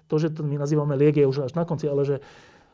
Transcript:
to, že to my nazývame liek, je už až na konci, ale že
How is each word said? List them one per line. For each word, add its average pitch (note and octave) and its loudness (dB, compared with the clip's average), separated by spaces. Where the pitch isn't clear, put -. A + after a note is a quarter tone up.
to, D#3 0
že D#3 -2
to D#3 -10
my D3 -4
nazývame C#3+ 0
liek, D3 4
je C3+ 4
už C3+ -2
až B2 -8
na E3+ 0
konci, E3 -4
ale C#3+ 0
že C#3 -2